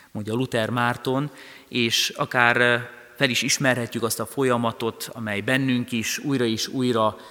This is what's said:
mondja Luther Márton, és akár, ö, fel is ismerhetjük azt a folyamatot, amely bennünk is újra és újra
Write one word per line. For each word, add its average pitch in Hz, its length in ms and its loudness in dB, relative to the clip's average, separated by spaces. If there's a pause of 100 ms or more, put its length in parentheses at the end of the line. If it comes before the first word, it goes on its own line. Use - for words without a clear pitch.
(120)
mondja 107 220 -6
Luther 120 360 0
Márton, 123 640 0 (360)
és 120 420 0
akár, 120 480 2
ö, 120 200 4 (380)
fel 139 140 2
is 117 120 0
ismerhetjük 120 600 0
azt 110 160 -2
a 110 60 -4
folyamatot, 117 880 -2
amely 107 280 -4
bennünk 127 500 0
is 113 260 -2
újra 135 280 0
és 113 220 0
újra 117 500 2 (140)